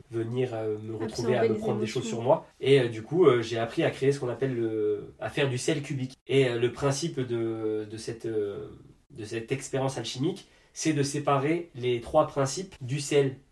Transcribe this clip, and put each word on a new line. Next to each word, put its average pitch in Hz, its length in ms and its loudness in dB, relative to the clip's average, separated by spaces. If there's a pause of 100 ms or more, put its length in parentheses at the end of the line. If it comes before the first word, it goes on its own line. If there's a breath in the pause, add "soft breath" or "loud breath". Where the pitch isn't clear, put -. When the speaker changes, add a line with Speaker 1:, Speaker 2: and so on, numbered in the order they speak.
(120)
Speaker 1:
venir, 117 420 -2
euh, 110 300 -2
me 110 100 -8
retrouver 113 420 -2
à - 40 2
Speaker 2:
Absorber 226 80 4
Speaker 1:
me 214 60 2
Speaker 2:
les 214 80 -2
Speaker 1:
prendre 214 180 0
des 107 40 -2
Speaker 2:
émotions. - 180 -2
Speaker 1:
choses 113 80 -6
sur 113 120 -4
moi. 139 240 2 (140)
Et, 135 220 6
euh, 120 80 2
du 110 120 -8
coup, 156 260 4
euh, 120 140 8
j'ai 113 180 -4
appris 117 240 0
à 143 80 2
créer 135 200 2
ce 139 80 0
qu'on 123 80 -4
appelle 131 260 -2
le, 110 680 -2
à 131 80 -6
faire 143 180 0
du 127 100 -2
sel 147 240 -2
cubique. 131 360 -6 (100)
Et, 131 220 4
euh, 120 100 0
le 120 140 2
principe 139 480 -2
de, 110 680 -2
de 110 80 -10
cette, - 280 -10
euh, 101 460 -4 (400)
de 110 120 -12
cette 113 300 -6
expérience 135 440 -4
alchimique, 127 520 -4 (280 soft breath)
c'est 156 140 0
de 143 120 2
séparer 143 720 0
les 123 280 0
trois 151 260 4
principes 143 540 -2
du 131 180 -4
sel, 139 380 2 (140)